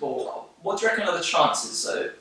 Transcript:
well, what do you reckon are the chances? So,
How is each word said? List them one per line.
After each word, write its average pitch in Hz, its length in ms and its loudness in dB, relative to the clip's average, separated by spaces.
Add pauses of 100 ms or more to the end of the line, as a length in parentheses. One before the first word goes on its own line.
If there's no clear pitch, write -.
well, - 500 -6 (120)
what 190 160 -2
do 220 60 -2
you 226 60 4
reckon - 180 0
are - 80 2
the - 80 -2
chances? - 540 2
So, - 320 -2 (100)